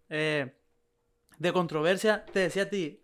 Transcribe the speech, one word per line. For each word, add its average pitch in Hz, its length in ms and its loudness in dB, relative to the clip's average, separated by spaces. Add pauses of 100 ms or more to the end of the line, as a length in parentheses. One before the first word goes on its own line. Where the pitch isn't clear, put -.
eh, 151 460 -2 (840)
de 175 140 0
controversia, 180 720 2
te 196 140 -2
decía 190 240 0
a 190 40 -4
ti, 185 360 -6